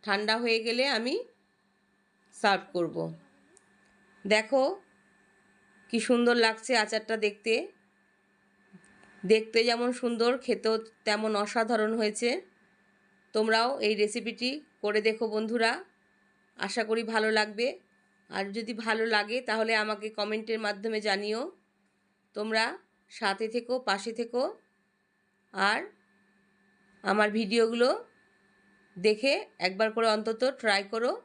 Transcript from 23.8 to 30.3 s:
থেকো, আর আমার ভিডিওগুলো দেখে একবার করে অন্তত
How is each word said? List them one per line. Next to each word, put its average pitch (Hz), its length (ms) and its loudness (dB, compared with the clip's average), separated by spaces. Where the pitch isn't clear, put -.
থেকো, 233 300 -4
আর 202 260 0
আমার 208 280 4
ভিডিওগুলো 226 580 2
দেখে 214 360 2
একবার 190 320 0
করে 226 160 2
অন্তত 220 340 0